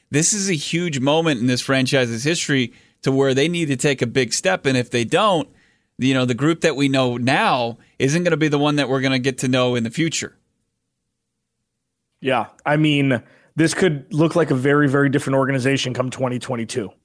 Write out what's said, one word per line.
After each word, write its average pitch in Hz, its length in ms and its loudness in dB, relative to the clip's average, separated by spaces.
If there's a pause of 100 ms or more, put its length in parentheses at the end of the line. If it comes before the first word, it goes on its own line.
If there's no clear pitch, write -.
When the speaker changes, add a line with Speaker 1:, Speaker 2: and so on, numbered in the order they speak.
(100)
Speaker 1:
this 160 240 0
is 196 160 -4
a 180 40 0
huge 165 460 -4
moment 147 400 0
in 123 60 0
this 127 160 0
franchise's 127 600 0
history 143 520 -2 (260)
to 135 100 -2
where 135 220 2
they 139 160 2
need 170 200 -2
to 131 80 -2
take 139 260 0
a 123 40 0
big 123 280 -2
step. 185 320 -2
And 131 100 2
if 123 140 -2
they 120 140 0
don't, 175 440 2 (480)
you 131 160 0
know, 127 140 2
the 123 80 0
group 151 260 0
that 156 160 0
we 139 140 2
know 127 260 0
now 127 600 0 (200)
isn't 143 240 0
gonna 170 140 0
be 151 120 2
the 143 100 2
one 147 180 2
that 135 140 0
we're 135 100 0
gonna 131 180 0
get 123 200 -2
to 135 100 -2
know 127 260 2
in 117 100 -2
the 113 60 -4
future. - 460 -4 (1800)
Speaker 2:
Yeah. 123 260 0 (200)
I 147 100 2
mean, 143 460 2 (340)
this 160 180 2
could 156 380 -2
look 160 240 0
like 151 140 2
a 139 40 0
very, 143 340 2
very 139 200 2
different 135 280 0
organization 135 580 0
come 127 160 -4
twenty 123 280 -4
twenty-two. 117 520 -8 (140)